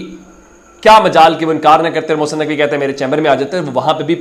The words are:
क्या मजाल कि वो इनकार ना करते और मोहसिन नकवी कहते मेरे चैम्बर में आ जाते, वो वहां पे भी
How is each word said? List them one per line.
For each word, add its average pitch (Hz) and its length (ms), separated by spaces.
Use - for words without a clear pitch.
क्या 214 180
मजाल 165 340
कि 160 100
वो 160 60
इनकार 156 320
ना 165 80
करते 156 220
और 156 60
मोहसिन 151 220
नकवी 151 160
कहते 147 200
मेरे 139 180
चैम्बर 143 260
में 151 80
आ 135 60
जाते, 143 240
वो 151 120
वहां 135 220
पे 143 100
भी 165 180